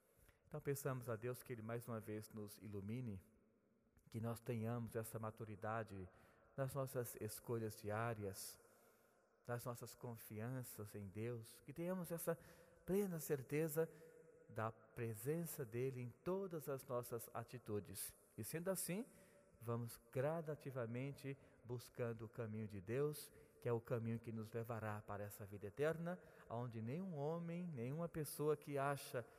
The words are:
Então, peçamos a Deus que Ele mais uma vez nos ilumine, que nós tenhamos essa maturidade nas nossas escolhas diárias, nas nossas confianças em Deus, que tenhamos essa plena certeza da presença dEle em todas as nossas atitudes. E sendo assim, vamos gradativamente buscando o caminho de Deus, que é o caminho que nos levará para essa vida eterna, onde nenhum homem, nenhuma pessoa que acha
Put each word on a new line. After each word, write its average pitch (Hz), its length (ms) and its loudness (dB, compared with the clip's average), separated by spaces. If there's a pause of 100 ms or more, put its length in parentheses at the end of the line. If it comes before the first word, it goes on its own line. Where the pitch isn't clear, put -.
(460)
Então, 151 140 -6
peçamos 131 500 0
a 113 60 2
Deus 120 260 -2
que - 100 -6
Ele 113 80 -4
mais 117 260 -2
uma 113 140 0
vez 107 320 -4
nos 104 260 -6
ilumine, 104 640 -2 (880)
que 117 120 -4
nós 117 200 0
tenhamos 117 560 0
essa 110 220 0
maturidade 107 880 -2 (480)
nas 135 180 2
nossas 131 460 0
escolhas 110 600 0
diárias, 104 800 0 (880)
nas 120 180 -2
nossas 120 300 -6
confianças 113 1000 -4
em 104 140 -4
Deus, 113 560 -4
que 143 80 -8
tenhamos 170 380 0
essa 170 260 2 (500)
plena 185 340 4
certeza 151 680 4 (600)
da 110 240 2 (220)
presença 127 720 0
dEle 127 360 2
em 120 100 -4 (140)
todas 180 440 0
as 135 180 0
nossas 120 480 0
atitudes. 104 800 -2 (240)
E 110 60 -2
sendo 175 280 0
assim, 185 340 2 (560)
vamos 117 400 0 (120)
gradativamente 135 1200 0 (280)
buscando 117 600 -2
o 107 40 -4
caminho 110 380 -2
de 101 140 -4
Deus, 139 500 2 (300)
que - 80 0
é 120 40 8
o 117 80 6
caminho 113 400 2
que 113 100 -6
nos 110 220 -2
levará 110 500 0
para 101 220 -2
essa 104 200 -6
vida 98 220 -6
eterna, 165 520 2 (300)
onde 117 320 -2
nenhum 156 380 -2
homem, 170 560 0
nenhuma 139 340 0
pessoa 151 480 4
que 147 220 0
acha 135 460 2 (140)